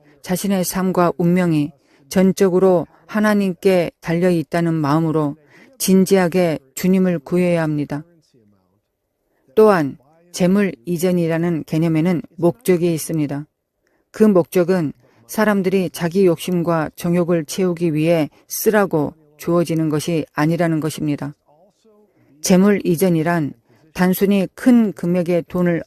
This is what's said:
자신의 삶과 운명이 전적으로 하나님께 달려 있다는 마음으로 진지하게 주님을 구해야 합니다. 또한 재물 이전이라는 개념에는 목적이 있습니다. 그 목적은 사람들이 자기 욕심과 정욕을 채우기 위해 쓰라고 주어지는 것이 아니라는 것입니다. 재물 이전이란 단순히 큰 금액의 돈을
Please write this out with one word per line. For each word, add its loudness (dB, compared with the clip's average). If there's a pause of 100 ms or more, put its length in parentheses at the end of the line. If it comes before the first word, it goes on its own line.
(220)
자신의 -4
삶과 0
운명이 0 (360)
전적으로 2 (200)
하나님께 0 (100)
달려 0
있다는 -2
마음으로 0 (400)
진지하게 2 (160)
주님을 0
구해야 -2
합니다. -4 (1500)
또한 4 (340)
재물 0 (140)
이전이라는 -2
개념에는 0 (140)
목적이 0
있습니다. -6 (640)
그 0
목적은 2 (340)
사람들이 0
자기 0
욕심과 -2
정욕을 -2
채우기 -2
위해 0 (160)
쓰라고 -2 (220)
주어지는 -2
것이 -2
아니라는 0
것입니다. -6 (1080)
재물 4
이전이란 0 (420)
단순히 0
큰 2
금액의 -2
돈을 -2